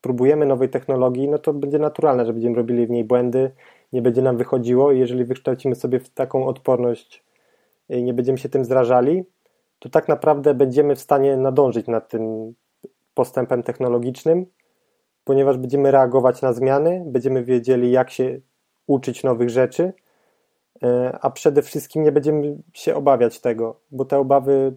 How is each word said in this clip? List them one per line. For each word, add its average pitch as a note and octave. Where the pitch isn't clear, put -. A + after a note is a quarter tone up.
próbujemy C3
nowej C3
technologii, B2+
no D3
to D3+
będzie C#3+
naturalne, D3
że A#2
będziemy A2+
robili A#2+
w -
niej A#2+
błędy, B2
nie B2+
będzie B2
nam B2+
wychodziło B2+
i B2+
jeżeli B2
wykształcimy B2+
sobie B2+
w-, -
taką C3
odporność B2
i B2
nie B2+
będziemy B2+
się C3+
tym C3+
zrażali, B2+
to -
tak -
naprawdę D3
będziemy C#3
w C3
stanie C#3
nadążyć C3
nad A2+
tym A2
postępem B2
technologicznym, B2+
ponieważ C3+
będziemy B2+
reagować B2+
na C3
zmiany, C#3+
będziemy C3
wiedzieli, B2
jak B2+
się C3
uczyć C3+
nowych A#2+
rzeczy, C3
e, B2
a C3+
przede C#3+
wszystkim -
nie D3+
będziemy D3
się -
obawiać C3+
tego, A2+
bo C3+
te C#3
obawy C3+